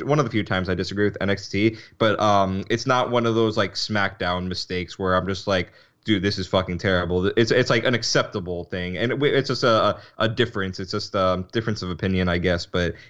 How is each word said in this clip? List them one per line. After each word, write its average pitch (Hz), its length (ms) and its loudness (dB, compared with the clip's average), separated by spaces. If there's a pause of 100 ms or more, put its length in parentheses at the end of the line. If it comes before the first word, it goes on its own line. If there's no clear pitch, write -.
one 147 160 2
of 135 40 2
the 110 60 -4
few 104 140 0
times 92 240 0
I 92 80 0
disagree 101 300 0
with 98 140 -2
N 98 80 0
X 98 200 -2
T, 110 280 2 (220)
but, 107 220 2
um, 98 500 2
it's 117 160 -2
not 127 240 2
one 120 160 2
of 113 80 2
those, 110 220 2
like, 98 180 0
SmackDown 95 720 -2
mistakes 90 500 -6
where 92 200 2
I'm 90 100 0
just 98 220 -4
like, 92 240 0 (320)
"Dude, 101 180 2
this 101 160 0
is 92 80 -6
fucking 92 320 0
terrible." 90 480 0 (100)
It's, 113 140 4
it's, - 180 4
like, 117 160 2
an 127 100 2
acceptable 92 720 -2
thing. 90 320 -6
And 120 160 -2
it, 135 100 -2
it's 135 260 2
just - 160 -2
a, 127 40 4
a, 104 320 4 (180)
a 113 100 2
difference. 110 520 -2
It's 95 120 -8
just 104 220 -6
a 92 380 2
difference 113 300 -2
of 90 80 -4
opinion, 92 400 0
I 85 80 0
guess. 87 260 0
But 87 300 -2 (160)